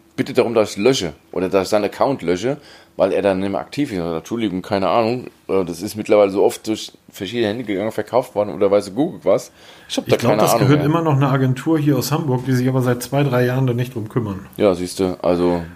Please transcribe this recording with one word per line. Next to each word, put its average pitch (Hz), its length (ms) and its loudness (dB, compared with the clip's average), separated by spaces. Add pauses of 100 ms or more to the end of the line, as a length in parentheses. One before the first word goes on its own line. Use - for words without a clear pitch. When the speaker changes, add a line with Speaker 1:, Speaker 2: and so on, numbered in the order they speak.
(160)
Speaker 1:
bittet 131 220 -4
darum, 117 160 4
dass 104 180 2
ich - 60 -14
lösche 101 360 0 (180)
oder 90 180 -2
dass 95 140 2
ich 92 60 -8
seinen 104 160 2
Account 113 360 0
lösche, 92 360 -2 (400)
weil - 160 2
er 92 100 0
dann 95 160 2
nicht 98 100 -4
mehr 98 120 -4
aktiv 139 300 -6
ist. 92 80 -4
Oder, 82 180 -4
Entschuldigung, 95 440 -4
keine 95 280 -2
Ahnung. 117 360 0 (220)
Äh, 95 180 0
das 82 160 -8
ist 104 140 -8
mittlerweile 104 340 4
so 95 140 2
oft 117 240 0
durch 107 240 -6 (200)
verschiedene 107 360 -4
Hände 117 160 -4
gegangen, 107 280 -4
verkauft - 440 -2
worden 101 180 -2
oder 95 160 2
weiß 98 240 2
Google 135 300 -4
was. 101 280 0 (380)
Ich - 80 -8
hab - 80 -4
da - 60 -2
Speaker 2:
Ich - 80 2
glaub, 117 140 2
Speaker 1:
keine 107 100 2
Speaker 2:
das 92 80 4
Speaker 1:
Ahnung 117 160 4
Speaker 2:
gehört 143 140 4
Speaker 1:
mehr. 139 40 0
Speaker 2:
immer 165 160 2
noch 156 140 2
einer 135 160 2
Agentur 135 480 0
hier 147 180 2
aus 120 140 -4
Hamburg, 131 340 -2
die 131 80 0
sich 123 140 2
aber 131 160 0
seit 123 180 0
zwei, 143 220 0
drei 123 200 2
Jahren 127 220 0
da 123 80 0
nicht 120 220 -4
drum 104 120 -8
kümmern. 98 380 -6 (120)
Speaker 1:
Ja, 98 180 2
siehste, 90 480 -2
also 87 400 2 (120)